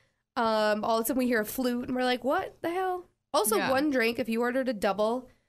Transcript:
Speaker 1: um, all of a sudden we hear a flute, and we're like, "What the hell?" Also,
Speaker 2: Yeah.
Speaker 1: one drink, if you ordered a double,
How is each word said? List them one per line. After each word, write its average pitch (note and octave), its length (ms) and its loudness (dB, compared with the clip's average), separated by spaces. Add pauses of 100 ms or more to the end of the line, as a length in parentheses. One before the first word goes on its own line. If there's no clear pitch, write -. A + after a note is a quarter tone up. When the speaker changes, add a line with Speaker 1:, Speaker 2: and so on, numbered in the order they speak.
(380)
Speaker 1:
um, G#3+ 460 2
all A3+ 120 2
of A#3 80 0
a - 20 -6
sudden C4 120 0
we B3+ 80 2
hear A#3 160 2
a - 20 -4
flute, B3 420 -4
and C4 80 -4
we're B3+ 100 0
like, B3 200 0
"What D#4 380 -2
the E4 80 -2
hell?" F4+ 400 -4 (240)
Also, G4+ 240 2
Speaker 2:
Yeah. F#3+ 120 0
Speaker 1:
one C#4 200 2
drink, A#3 280 0
if B3+ 120 -2
you A3+ 100 0
ordered A#3+ 300 0
a - 40 0
double, G#3+ 540 0 (200)